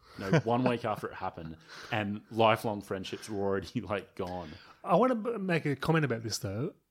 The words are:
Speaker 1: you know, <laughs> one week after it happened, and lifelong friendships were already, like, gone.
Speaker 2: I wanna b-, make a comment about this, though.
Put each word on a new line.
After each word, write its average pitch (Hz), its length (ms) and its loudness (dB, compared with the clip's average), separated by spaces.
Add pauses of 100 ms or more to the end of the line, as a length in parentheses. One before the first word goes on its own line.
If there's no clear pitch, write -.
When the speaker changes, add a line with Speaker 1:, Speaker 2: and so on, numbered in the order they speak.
(200)
Speaker 1:
you 208 120 -6
know, 160 80 6
<laughs> - 40 -2
one 120 200 4
week 120 220 0
after 107 220 -2
it - 60 -8
happened, 82 420 -8 (360)
and 104 300 -2 (100)
lifelong 110 500 4
friendships 95 480 -8
were 104 100 -4
already, 98 420 0
like, 98 340 -4
gone. 90 340 -6 (340)
Speaker 2:
I - 120 4
wanna 247 180 6
b-, 226 240 -4
make 175 300 0
a 143 80 0
comment 160 280 2
about 117 200 0
this, 110 160 -4
though. 107 340 -4 (180)